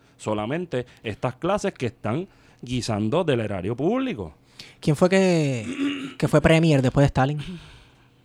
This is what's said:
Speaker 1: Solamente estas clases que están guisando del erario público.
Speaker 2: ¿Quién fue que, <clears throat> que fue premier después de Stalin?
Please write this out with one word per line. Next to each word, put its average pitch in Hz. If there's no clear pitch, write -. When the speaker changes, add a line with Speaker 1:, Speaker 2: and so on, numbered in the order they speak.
Speaker 1:
Solamente 123
estas 117
clases 190
que -
están 127
guisando 117
del 139
erario 101
público. 175
Speaker 2:
¿Quién 151
fue 180
que, 190
<clears throat> -
que 156
fue 151
premier 160
después 131
de 143
Stalin? 139